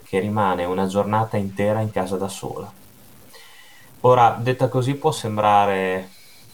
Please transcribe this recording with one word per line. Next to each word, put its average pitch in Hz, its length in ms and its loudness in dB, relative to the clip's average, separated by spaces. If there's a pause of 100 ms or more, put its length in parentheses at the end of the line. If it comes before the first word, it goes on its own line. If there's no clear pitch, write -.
che 95 160 -2
rimane 98 460 0
una 95 220 -2
giornata 104 500 0
intera 101 420 -2
in 110 120 -2
casa 95 260 -4
da 95 100 -4
sola. - 420 -10 (1300)
Ora, 120 360 6
detta 127 300 0
così 127 280 0
può 151 180 0
sembrare 101 960 0 (440)